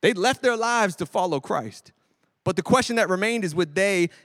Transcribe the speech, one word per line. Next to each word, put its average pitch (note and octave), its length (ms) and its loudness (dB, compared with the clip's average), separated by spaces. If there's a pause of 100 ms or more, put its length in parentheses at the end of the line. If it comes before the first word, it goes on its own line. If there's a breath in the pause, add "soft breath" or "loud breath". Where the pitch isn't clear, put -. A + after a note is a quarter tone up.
They'd G#3+ 180 4
left B3 240 0
their A#3+ 140 2
lives A3+ 400 0
to F3+ 100 -6
follow F3+ 340 -2
Christ. - 520 -8 (520)
But F3+ 120 -2
the F3 60 -4
question A#3+ 340 2
that G#3 120 2
remained G#3 360 0
is, D#3 100 -4
would D#3+ 200 -2
they F#3 340 0 (160 loud breath)